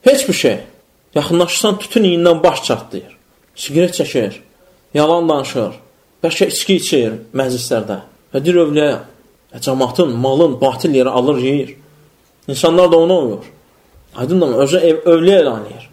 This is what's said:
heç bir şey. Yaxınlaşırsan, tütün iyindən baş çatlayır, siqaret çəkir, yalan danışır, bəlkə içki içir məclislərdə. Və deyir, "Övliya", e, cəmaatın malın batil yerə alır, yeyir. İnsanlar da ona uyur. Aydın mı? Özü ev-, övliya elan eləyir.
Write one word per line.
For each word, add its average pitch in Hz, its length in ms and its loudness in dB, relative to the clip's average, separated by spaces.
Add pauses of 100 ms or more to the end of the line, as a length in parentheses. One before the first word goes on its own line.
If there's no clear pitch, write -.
heç 262 260 2
bir 190 60 -2
şey. 113 240 0 (580)
Yaxınlaşırsan, 170 600 -2
tütün - 260 -2
iyindən 170 400 2
baş - 200 2
çatlayır, - 540 -8 (380)
siqaret 175 440 -2
çəkir, 110 320 -4 (640)
yalan 160 360 2
danışır, 135 440 -4 (500)
bəlkə 170 240 -2
içki - 280 -2
içir 127 360 -2 (240)
məclislərdə. 120 640 -4 (360)
Və 139 120 -4
deyir, 175 100 0
"Övliya", 151 440 0 (540)
e, - 40 -18
cəmaatın 131 520 0 (160)
malın 135 360 2
batil 139 340 0
yerə 127 140 2
alır, 127 280 0
yeyir. 131 380 -4 (720)
İnsanlar 165 440 2
da 165 60 6
ona 175 220 4
uyur. 117 240 -4 (720)
Aydın 147 220 -2
mı? 135 200 0
Özü 139 200 2
ev-, 160 280 2
övliya 175 340 4
elan 123 200 0
eləyir. - 340 -16